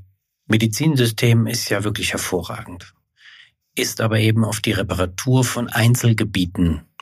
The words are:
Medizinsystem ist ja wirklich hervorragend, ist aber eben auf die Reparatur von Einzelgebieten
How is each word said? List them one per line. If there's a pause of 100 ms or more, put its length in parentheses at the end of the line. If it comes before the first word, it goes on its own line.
(480)
Medizinsystem
ist
ja
wirklich
hervorragend, (800)
ist
aber
eben
auf
die
Reparatur
von
Einzelgebieten (200)